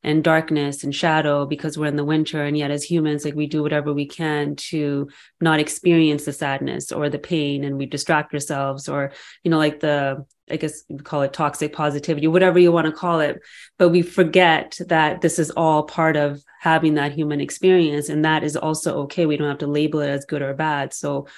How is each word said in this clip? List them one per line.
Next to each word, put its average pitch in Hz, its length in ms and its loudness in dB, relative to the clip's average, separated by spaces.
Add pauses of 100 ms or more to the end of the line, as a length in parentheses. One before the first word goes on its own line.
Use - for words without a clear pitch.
and 156 200 2
darkness 151 600 0
and 139 100 -4
shadow, 147 520 2
because 147 320 -6
we're 151 100 -2
in 147 80 -2
the 147 100 -2
winter. 156 380 0
And 147 140 -2
yet 143 140 -2
as 147 120 -4
humans, 151 420 0
like, 147 100 -4
we 151 120 -2
do 151 160 -2
whatever 147 300 -2
we 143 140 -2
can 147 480 -4
to 143 540 -4 (320)
not 156 180 4
experience 151 640 2
the 147 80 -6
sadness 139 580 -6
or 147 180 -2
the 147 100 -6
pain, 143 440 -4
and 139 140 -4
we 139 80 -4
distract 147 480 -2
ourselves, 139 560 -4
or, 139 220 -4 (320)
you 170 80 2
know, 160 60 4
like, 151 220 2
the, 143 460 -2 (240)
I - 60 -4
guess 156 320 -6
we 143 120 -12
call 143 240 -4
it 139 100 -2
toxic 147 400 -2
positivity, 147 540 -2
whatever 180 320 4
you 175 120 8
wanna 160 200 2
call 170 300 -2
it. 147 200 -2 (360)
But 175 120 6
we 175 120 4
forget 170 880 2
that 160 340 2
this 160 180 0
is 156 120 -2
all 156 320 2
part 160 320 0
of 143 260 -2 (200)
having 160 320 4
that 143 200 0
human 147 280 -2
experience, 151 680 2
and 151 160 0
that 156 200 2
is 147 120 -4
also 156 460 -2
okay. 151 240 -2
We 151 100 0
don't 147 140 -2
have 143 100 -4
to 143 80 -4
label 151 340 0
it 143 80 -2
as 139 160 -4
good 143 180 -6
or 135 100 -4
bad. 143 400 -4
So 143 340 -6 (100)